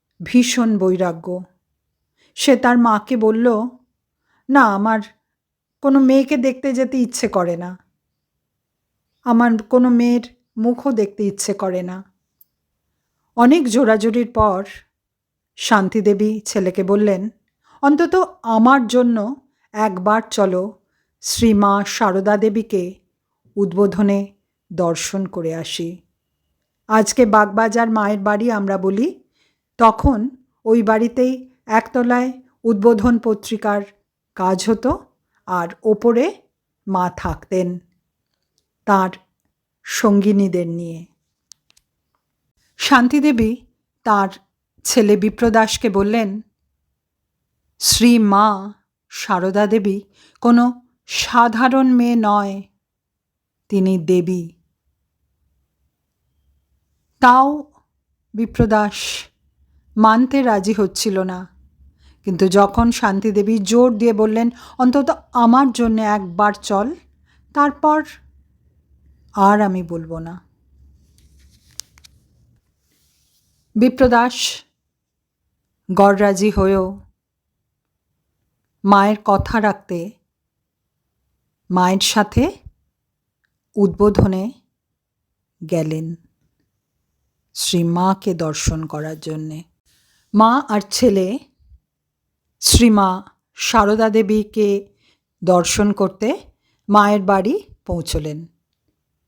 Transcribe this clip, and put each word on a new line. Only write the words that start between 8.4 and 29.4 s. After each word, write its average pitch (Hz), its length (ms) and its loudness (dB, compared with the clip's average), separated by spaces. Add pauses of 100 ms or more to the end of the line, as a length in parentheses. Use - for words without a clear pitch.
আমার 233 400 2
কোনো 254 260 2
মেয়ের 240 320 2 (360)
মুখও 240 340 -2
দেখতে 208 320 -4
ইচ্ছে 196 300 -4
করে 185 280 -6
না।" 185 320 -14 (1200)
অনেক 254 320 4
জোরাজুরির 226 640 0
পর 202 340 0 (880)
শান্তিদেবী 208 840 0
ছেলেকে 190 440 -4
বললেন, 202 460 0 (520)
"অন্তত 339 600 0
আমার 233 440 2
জন্য 240 600 -2 (260)
একবার 208 480 -2 (100)
চলো, 190 540 -4 (360)
শ্রী - 320 2
মা 202 340 2
সারদা 196 500 0
দেবীকে 202 640 -4 (560)
উদ্বোধনে 202 800 0 (400)
দর্শন 170 520 -4
করে 165 300 -8
আসি।" 165 460 -10 (840)
আজকে 220 380 2
বাগবাজার 220 640 2
মায়ের 214 300 -2
বাড়ি 208 320 -2
আমরা 196 260 -4
বলি, 196 460 -4 (540)